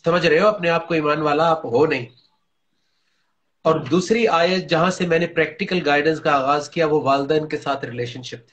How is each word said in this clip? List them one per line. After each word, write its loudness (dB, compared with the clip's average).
समझ 0
रहे 4
हो 4
अपने 0
आप 0
को -2
ईमान 0
वाला, 0
आप 2
हो 2
नहीं। -4
और 0
दूसरी 2
आयत 0
जहां 0
से -4
मैंने 0
practical -2
guidance 0
का 0
आगाज 0
किया, 0
वो 0
वालिदैन 0
के -6
साथ -6
relationship -10